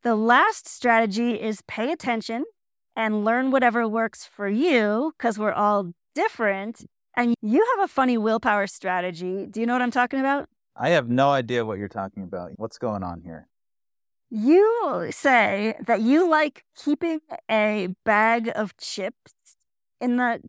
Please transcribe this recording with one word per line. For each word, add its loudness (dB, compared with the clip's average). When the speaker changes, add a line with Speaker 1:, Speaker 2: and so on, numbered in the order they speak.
Speaker 1:
The 2
last 4
strategy 0
is -4
pay -4
attention -4
and -2
learn 2
whatever 2
works -4
for -8
you, 2
'cause -2
we're -2
all 0
different. -4
And 2
you 2
have 2
a -2
funny 2
willpower 2
strategy. -6
Do -10
you 0
know -2
what 0
I'm -2
talking 0
about? -2
Speaker 2:
I 0
have 2
no 4
idea 0
what -4
you're -6
talking -8
about. -10
What's -10
going -4
on -8
here? -16
Speaker 1:
You 2
say 0
that 0
you 4
like 0
keeping -2
a 0
bag 2
of -6
chips -10
in 0
the 0